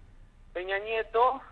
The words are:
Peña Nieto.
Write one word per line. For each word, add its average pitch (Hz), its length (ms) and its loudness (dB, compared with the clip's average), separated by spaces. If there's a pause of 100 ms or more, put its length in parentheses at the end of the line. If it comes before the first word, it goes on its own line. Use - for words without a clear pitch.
(540)
Peña 185 260 -4
Nieto. 226 600 0 (100)